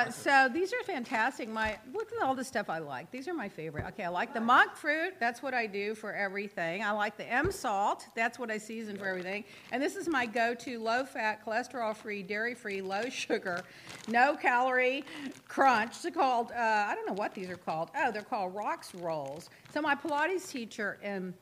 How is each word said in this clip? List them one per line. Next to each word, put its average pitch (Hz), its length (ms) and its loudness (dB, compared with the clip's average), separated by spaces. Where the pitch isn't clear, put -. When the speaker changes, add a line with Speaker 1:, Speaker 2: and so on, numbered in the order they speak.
Speaker 1:
crunching. 233 100 -2
Speaker 2:
so 269 400 6
these 359 200 0
are 480 120 0
fantastic. 254 640 -2
My, 220 300 -2
look 440 200 -6
at 453 100 -2
all 269 140 4
the 254 80 -4
stuff 208 260 -2
I 165 80 -2
like. 143 320 -8
These 262 160 -10
are 359 80 -4
my 233 140 -4
favorite. 156 400 -8
Okay, 185 160 -8
I 175 40 -2
like 175 240 -2
the 233 80 -2
monk 269 360 8
fruit. 320 420 0
That's 240 240 -2
what 269 100 -4
I 240 140 0
do 202 300 -4
for 208 160 -8
everything. 196 720 -2
I 208 80 2
like 208 240 0
the 160 120 -8
M 277 220 2
salt. 233 640 0
That's 233 240 0
what 233 140 -4
I 214 60 -2
season 214 400 -8
for 202 80 -6
everything. 190 360 -4
And 254 100 0
this 320 140 0
is 359 100 -6
my 269 200 2
go-to 233 520 0
low-fat, 226 640 0
cholesterol-free, 220 800 -4
dairy-free, 208 580 -4
low-sugar, 196 800 -2
no-calorie 254 1000 4
crunch. 240 540 4
They're 339 100 -4
called, 254 400 2
uh, - 20 -8
I 240 60 0
don't 453 120 -4
know 285 80 -2
what - 200 -2
these 185 160 -6
are 180 60 -6
called. 165 400 -4
Oh, 277 160 2
they're 208 100 -6
called 190 320 -2
Rocks 254 400 -6
Rolls. 160 560 -6
So 302 60 0
my 294 160 2
Pilates 311 520 0
teacher 220 540 -6
in 185 400 -4